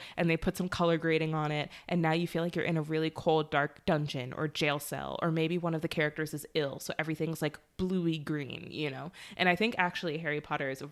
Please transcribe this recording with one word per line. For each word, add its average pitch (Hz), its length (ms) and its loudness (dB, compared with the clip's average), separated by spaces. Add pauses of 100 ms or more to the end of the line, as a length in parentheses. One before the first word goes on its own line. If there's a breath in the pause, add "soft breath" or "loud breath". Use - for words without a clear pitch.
(160 loud breath)
and 170 140 4
they 165 80 6
put 180 180 0
some 185 140 -2
color 170 280 4
grading 160 380 2
on 151 160 0
it, 147 180 -2 (200 loud breath)
and 175 120 2
now 160 120 4
you 175 120 2
feel 170 160 0
like 175 140 -2
you're 170 80 2
in 165 140 2
a 156 40 2
really 156 280 0
cold, 156 420 2
dark 147 340 0
dungeon 147 460 0
or - 160 -2
jail 147 320 0
cell, 139 420 -6
or 170 80 2
maybe 160 280 2
one 165 180 0
of 156 60 -2
the 165 80 -2
characters 151 440 0
is 147 200 -8
ill, 143 260 0
so - 180 -6
everything's, 156 440 -2
like, 151 180 -2 (180)
bluey 180 400 2
green, 147 540 -4
you 143 180 -2
know? 135 220 -8 (260 loud breath)
And 180 120 6
I 175 60 6
think 220 220 2
actually 175 420 -2
Harry 151 220 -2
Potter 147 280 -4
is 135 120 -6
a 143 100 -10